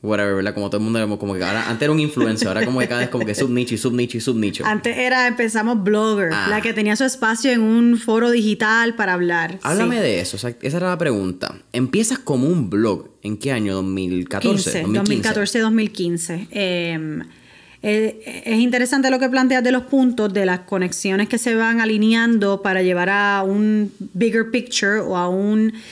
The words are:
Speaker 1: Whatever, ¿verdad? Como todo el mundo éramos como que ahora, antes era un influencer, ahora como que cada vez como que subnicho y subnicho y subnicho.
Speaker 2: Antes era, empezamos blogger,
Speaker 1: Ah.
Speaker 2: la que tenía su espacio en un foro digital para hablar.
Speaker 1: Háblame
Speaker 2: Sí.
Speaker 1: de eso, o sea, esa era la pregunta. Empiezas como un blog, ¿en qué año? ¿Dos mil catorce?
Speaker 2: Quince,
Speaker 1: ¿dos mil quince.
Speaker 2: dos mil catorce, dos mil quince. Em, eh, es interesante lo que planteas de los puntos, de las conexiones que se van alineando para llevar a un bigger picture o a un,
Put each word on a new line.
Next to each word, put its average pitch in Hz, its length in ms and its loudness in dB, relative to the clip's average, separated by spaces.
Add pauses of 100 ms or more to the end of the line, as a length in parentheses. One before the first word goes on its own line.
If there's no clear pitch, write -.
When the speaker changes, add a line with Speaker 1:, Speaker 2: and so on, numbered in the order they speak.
Speaker 1:
Whatever, 104 340 0
¿verdad? 98 180 -2
Como 101 160 -4
todo 104 80 -2
el 107 60 0
mundo 113 140 0
éramos 107 200 -2
como 101 160 -4
que 92 100 -4
ahora, 104 240 -2
antes 113 140 -4
era 147 100 2
un 156 80 2
influencer, 117 480 0
ahora 104 160 0
como 127 160 0
que 120 80 0
cada 120 120 -2
vez 123 100 -2
como 120 160 -2
que 104 80 -4
subnicho 123 400 -2
y - 20 -2
subnicho 123 400 -2
y 113 60 -4
subnicho. 110 420 -2
Speaker 2:
Antes 214 320 -2
era, 254 300 2
empezamos 226 580 0
blogger, 208 480 2
Speaker 1:
Ah. 104 160 -2
Speaker 2:
la 208 140 0
que 233 100 -2
tenía 214 240 0
su 269 80 0
espacio 254 480 0
en 240 80 2
un 233 380 4
foro 233 320 2
digital 226 680 2
para 202 160 0
hablar. 175 500 0
Speaker 1:
Háblame 202 340 0
Speaker 2:
Sí. 214 60 0
Speaker 1:
de 104 180 0
eso, 92 180 -6
o - 20 -8
sea, 120 220 -6
esa 147 160 -2
era 185 100 -2
la 180 80 -2
pregunta. 101 580 -2 (200)
Empiezas 214 440 0
como 131 300 0
un 151 220 0
blog, 101 400 0 (120)
¿en 104 140 -6
qué 135 160 -4
año? 104 220 -2
¿Dos 95 100 -2
mil 92 420 -2
catorce? 196 440 0
Speaker 2:
Quince, - 100 -2
Speaker 1:
¿dos - 80 -2
mil - 60 0
quince. - 60 2
Speaker 2:
dos 202 100 0
mil - 120 0
catorce, 208 360 -2
dos 220 140 2
mil 214 200 0
quince. 170 580 -6
Em, 170 680 -4 (640)
eh, 214 640 -2
es 226 120 2
interesante 247 520 2
lo 262 80 2
que 254 100 2
planteas 262 340 2
de 247 80 2
los 254 120 2
puntos, 247 500 2
de 196 140 2
las 180 140 0
conexiones 190 680 -2
que 240 80 -2
se 226 200 0
van 226 220 2
alineando 220 840 2
para 190 200 2
llevar 180 280 2
a 202 360 2
un 208 460 2 (220)
bigger 226 360 0
picture 220 500 0
o 185 180 -2
a 180 100 0
un, 214 460 2 (180)